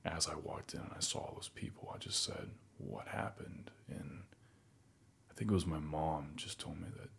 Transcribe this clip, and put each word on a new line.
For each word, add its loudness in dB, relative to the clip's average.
As 4
I 0
walked -4
in -2
and -6
I -8
saw 2
those -6
people, -6
I -6
just 2
said, -2
"What -4
happened?" -2
And -6
I -18
think 4
it 10
was 8
my 2
mom 2
just -4
told -4
me -4
that -8